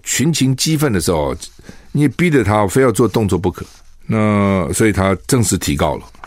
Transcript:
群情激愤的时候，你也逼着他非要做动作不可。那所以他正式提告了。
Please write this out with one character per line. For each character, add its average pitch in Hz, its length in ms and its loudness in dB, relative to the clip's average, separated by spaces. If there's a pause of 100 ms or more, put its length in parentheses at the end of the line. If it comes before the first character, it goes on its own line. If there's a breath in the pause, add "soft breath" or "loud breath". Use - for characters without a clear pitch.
群 - 300 -2
情 131 240 0
激 156 200 -2
愤 143 160 0
的 92 80 0
时 92 100 -2
候， 73 240 0 (580 loud breath)
你 143 100 0
也 147 60 4
逼 170 200 -2
着 139 140 4
他 104 240 2
非 131 160 2
要 127 80 4
做 113 160 2
动 110 200 0
作 90 120 0
不 90 120 -2
可。 - 140 -8 (420)
那 101 680 0
所 113 140 2
以 101 40 2
他 95 240 0 (120)
正 127 140 2
式 98 140 -2
提 73 200 -4
告 73 200 0
了。 - 80 -14 (220)